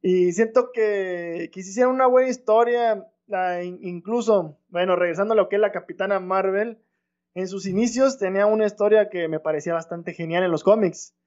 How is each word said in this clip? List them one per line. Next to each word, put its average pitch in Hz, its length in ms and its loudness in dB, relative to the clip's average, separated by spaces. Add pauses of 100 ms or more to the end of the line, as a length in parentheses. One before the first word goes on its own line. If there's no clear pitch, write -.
Y 180 300 2
siento 226 400 0
que, 180 800 -4
que 190 100 -14
si 185 80 -16
hicieran 247 240 0
una 262 120 2
buena 254 220 4
historia, 233 800 0 (180)
la 180 380 -4
in-, 180 180 -12
incluso, 185 800 -2 (100)
bueno, 180 260 0
regresando 180 380 0
a 220 40 2
lo 185 120 4
que 202 60 -2
es 208 60 2
la 202 100 2
Capitana 190 480 -4
Marvel, 190 580 -2 (580)
en 185 120 -6
sus 185 180 -10
inicios 240 540 0
tenía 196 260 0
una 214 220 2
historia 208 420 2
que 175 180 -4
me 156 120 -4
parecía 156 340 -4
bastante 170 400 -8
genial 170 300 -2
en 185 80 0
los 151 120 -2
cómics. 202 520 0 (100)